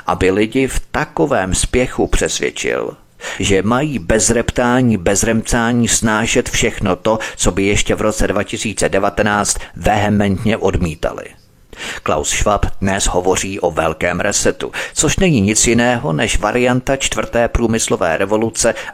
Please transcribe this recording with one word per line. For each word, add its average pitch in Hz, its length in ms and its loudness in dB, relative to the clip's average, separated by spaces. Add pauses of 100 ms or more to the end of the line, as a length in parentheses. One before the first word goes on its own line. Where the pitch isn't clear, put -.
Aby 90 240 2
lidi 110 360 2
v - 140 0 (100)
takovém 127 640 0
spěchu - 520 0
přesvědčil, - 880 -2 (420)
že 95 240 2
mají 127 360 0
bez 107 320 2
reptání, 120 680 2
bez 98 260 0
remcání 117 680 0
snášet 110 600 0
všechno - 480 0
to, 110 220 0 (180)
co - 160 2
by 98 100 0
ještě 101 320 2
v - 60 -6
roce 104 260 0
dva 95 160 0
tisíce - 460 -4
devatenáct 101 680 0 (180)
vehementně 104 800 2
odmítali. 87 680 -2 (800)
Klaus 76 260 0
Schwab - 380 2 (140)
dnes 98 240 0
hovoří 92 560 0
o 85 100 0
velkém 80 500 -2
resetu, 101 520 -2 (220)
což - 220 0
není 165 240 4
nic 104 260 2
jiného 120 460 2
než 127 260 0
varianta 123 580 0
čtvrté 117 520 -2
průmyslové 110 680 0
revoluce 107 580 0 (200)